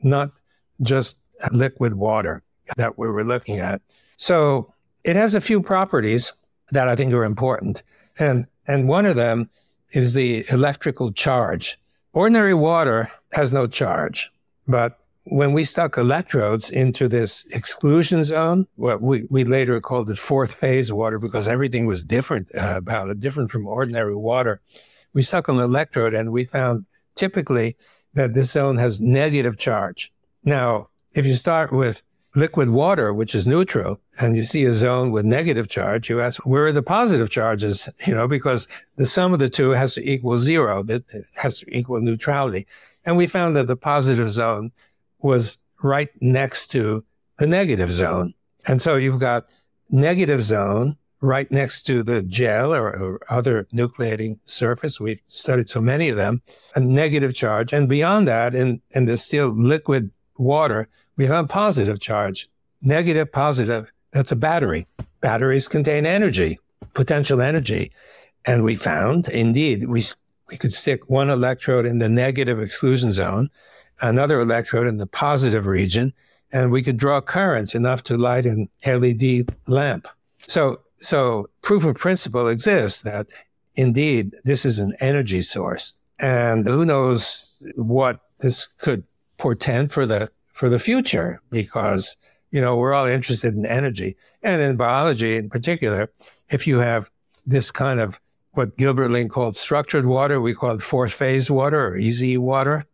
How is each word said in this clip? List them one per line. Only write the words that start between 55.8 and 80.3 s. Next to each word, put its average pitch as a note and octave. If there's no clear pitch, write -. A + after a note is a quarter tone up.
of A2
them, A2+
a C#3
negative C#3
charge. A2+
And C#3+
beyond E3+
that, A#2+
in, B2+
in B2+
the A#2
still C#3+
liquid B2
water, B2+
we C3+
found D#3
positive C3+
charge. G#2
Negative, D#3
positive, B2
that's C#3
a A#2+
battery. A#2
Batteries C3
contain D3+
energy, E3+
potential C#3+
energy. B2+
And A#2+
we A2
found, G2+
indeed, A#2
we, A#2
s-, -
we -
could -
stick -
one C#3
electrode B2
in A#2+
the A2+
negative B2
exclusion B2
zone, G2
another C3
electrode A#2+
in A2
the G2+
positive B2+
region, G2
and B2+
we C3
could B2
draw C#3
currents C#3+
enough B2
to B2
light B2
an A2
L B2+
E B2
D B2
lamp. C3